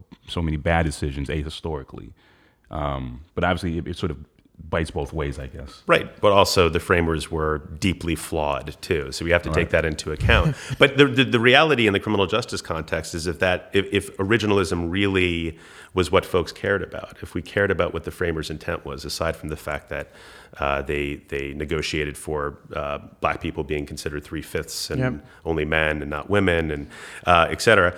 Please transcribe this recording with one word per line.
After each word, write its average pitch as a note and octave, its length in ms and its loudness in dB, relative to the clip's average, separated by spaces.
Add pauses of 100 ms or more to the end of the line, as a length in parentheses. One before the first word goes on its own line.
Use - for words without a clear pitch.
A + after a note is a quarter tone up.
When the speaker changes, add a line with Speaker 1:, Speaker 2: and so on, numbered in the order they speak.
(300)
Speaker 1:
so F2+ 120 -4
many D#2 140 0
bad E2 300 2
decisions C#2+ 420 -4
ahistorically. D2+ 840 -8 (600)
Um, C2+ 500 -6 (140)
but F2 80 -2
obviously F2 360 0
it, D#2 80 -8
it F2 100 -8
sort E2+ 140 -4
of C#2 60 -8 (520)
bites E2 200 -2
both D2 240 -6
ways, D2 240 -4
I C2+ 100 -10
guess. - 380 -16
Speaker 2:
Right. - 240 4 (100)
But G#2 120 6
also F#2+ 360 6
the E2 120 2
framers E2 500 2
were D#2 300 -2 (200)
deeply E2+ 360 0
flawed D2 680 -4
too. C#2+ 300 -2
So - 120 -6
we E2 80 -4
have E2+ 120 4
to D2+ 60 -6
Speaker 1:
Right. D#2+ 60 0
Speaker 2:
take E2 140 2
that D#2+ 160 2
into D#2 260 -4
account. G#2+ 440 4 (120)
Speaker 1:
<laughs> - 120 -6
Speaker 2:
But C#3 180 6
the, C#3+ 80 10
the, C3 180 2
the A#2 160 2
reality B2+ 460 6
in G2+ 80 4
the G2+ 60 4
criminal G2+ 260 2
justice G#2+ 360 -2
context D#2+ 520 -6
is E2 140 -4
if E2 120 -4
that, F2+ 340 0
if, G2 200 4
if - 240 -2
originalism G2 720 2
really F2 680 0 (360)
was F2+ 180 2
what F#2 140 4
folks F2 260 -2
cared G2 320 -2
about, - 380 -14
if - 120 -16
we F#2 80 -4
cared G2+ 300 0
about F2 220 0
what E2 100 -6
the E2+ 80 -8
framers' E2 380 -4
intent D#2+ 360 -6
was, C#2+ 200 -10
aside E2 300 -2
from - 140 -10
the D#2 60 -6
fact D2 340 -8
that, D2 200 -8 (500)
uh, C#2+ 220 0
they, C#2+ 340 -4 (140)
they C#2 240 -6
negotiated D2 640 -4
for, D2 400 -6 (180)
uh, D2 240 -6 (220)
black D2+ 200 -2
people D#2+ 220 -6
being D2 220 -4
considered D2 380 -8
three-fifths - 680 -8
and - 80 -2
Speaker 3:
Yep. B2+ 140 -2 (320)
Speaker 2:
only D#2+ 200 0
men D#2 360 0
and C#2+ 100 -8
not D2 180 -8
women, F2 420 2
and, D2 160 -6 (380)
uh, E2+ 240 6
et D#2+ 120 -4
cetera, F#2+ 360 6